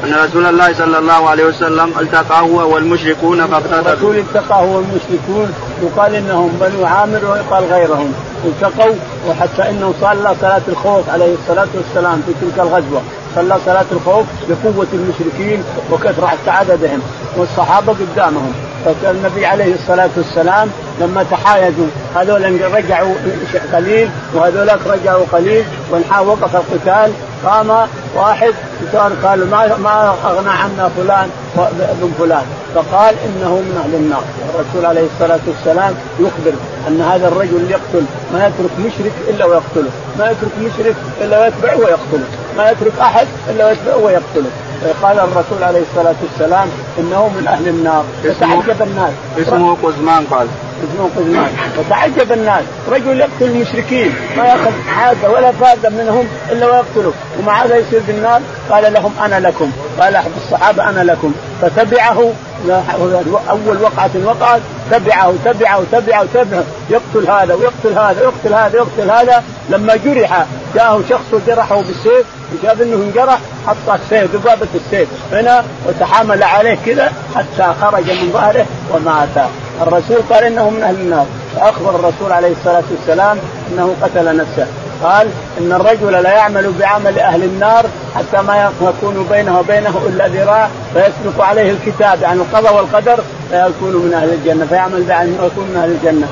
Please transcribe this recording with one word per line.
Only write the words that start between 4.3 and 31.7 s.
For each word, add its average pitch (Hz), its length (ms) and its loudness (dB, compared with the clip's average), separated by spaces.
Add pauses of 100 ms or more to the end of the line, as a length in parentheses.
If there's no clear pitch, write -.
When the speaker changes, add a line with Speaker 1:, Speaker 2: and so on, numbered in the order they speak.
Speaker 2:
هو 190 220 2
والمشركون، 190 800 -2 (280)
يقال 208 320 0
إنهم 175 460 0
بنو 190 260 0
عامر 208 380 0
ويقال 190 400 0
غيرهم، 156 500 0 (300)
التقوا، 196 500 0 (340)
وحتى 180 420 -2
إنه 196 300 -2
صلى 202 400 2
صلاة 190 280 2
الخوف 190 420 0
عليه 175 240 2
الصلاة 190 400 -2
والسلام 175 520 -2
في 175 140 -4
تلك 180 180 -4
الغزوة، 156 440 0 (320)
صلى 180 220 2 (100)
صلاة 185 260 2
الخوف 185 340 2 (220)
لقوة 196 440 0
المشركين 180 720 -4 (280)
وكثرة 170 540 0
عددهم، 160 560 2 (340)
والصحابة 180 560 2
قدامهم. 165 640 -2 (300)
فالنبي 185 640 0
عليه 190 280 2
الصلاة 185 420 0
والسلام 175 540 0 (300)
لما 180 300 0
تحايدوا، 180 560 2 (300)
هذول 190 440 0 (140)
رجعوا 190 400 0 (580)
قليل 202 380 2 (240)
وهذولاك 190 520 2
رجعوا 185 460 2
قليل، 202 320 2 (260)
وانحا-، 180 300 2
وقف 196 360 0
القتال، 190 560 2 (320)
قام 220 420 2 (300)
واحد 214 360 2 (400)
صار 202 200 2 (120)
قال: 190 260 2
"ما، 214 260 2
ما 208 380 2 (100)
أغنى 196 260 0
عنا 190 460 -2
فلان 190 320 0 (280)
و-، 170 40 2 (420)